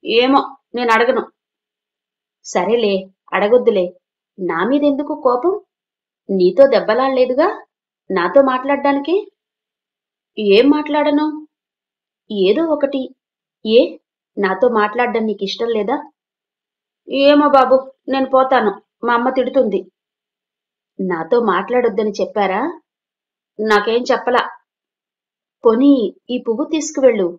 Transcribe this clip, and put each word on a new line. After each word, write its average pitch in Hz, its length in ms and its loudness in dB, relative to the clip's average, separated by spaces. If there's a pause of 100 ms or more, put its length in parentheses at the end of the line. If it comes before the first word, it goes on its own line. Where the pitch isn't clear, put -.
"ఏమో, 247 520 0 (180)
నేను 240 180 -2
అడగను." 226 340 0 (1160)
"సరేలే, 196 680 -2 (220)
అడగొద్దులే. 202 640 0 (460)
నా 170 220 -4
మీదెందుకు 285 560 -2
కోపం? 285 400 0 (760)
నీతో 190 300 4
దెబ్బలాడలేదుగా, 254 1000 0 (440)
నాతో 185 320 2
మాట్లాడ్డానికే." 277 840 -2 (1120)
"ఏం 214 320 4
మాట్లాడను?" 294 760 -2 (840)
"ఏదో 214 340 0
ఒకటి. 285 500 -4 (520)
ఏ, 226 300 2 (420)
నాతో 190 300 0
మాట్లాడ్డం 220 540 -2
నీకిష్టం 214 460 -6
లేదా?" 226 420 -4 (1000)
"ఏమో 285 400 4
బాబు, 262 440 2 (160)
నేను 262 220 -2
పోతాను, 262 520 0 (220)
మా 240 100 0
అమ్మ 240 160 0
తిడుతుంది." 254 600 -2 (1120)
"నాతో 170 400 -2
మాట్లాడొద్దని 214 680 -2
చెప్పారా?" 202 680 -4 (800)
"నాకేం 220 520 0
చెప్పలా." 247 380 -2 (1160)
"పోనీ 240 480 2 (160)
ఈ 247 180 -6
పువ్వు 226 160 -4
తీసుకువెళ్ళు." 254 760 -2